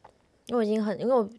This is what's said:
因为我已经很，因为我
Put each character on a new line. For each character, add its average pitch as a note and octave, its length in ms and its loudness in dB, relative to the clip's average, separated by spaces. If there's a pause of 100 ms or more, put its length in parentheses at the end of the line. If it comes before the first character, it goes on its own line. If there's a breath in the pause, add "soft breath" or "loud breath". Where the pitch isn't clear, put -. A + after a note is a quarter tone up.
(460)
因 A#3+ 100 -4
为 - 20 2
我 A3+ 60 2
已 - 20 0
经 G#3+ 180 0
很， G#3 160 -4
因 G3+ 60 -2
为 B3 80 2
我 G#3+ 240 2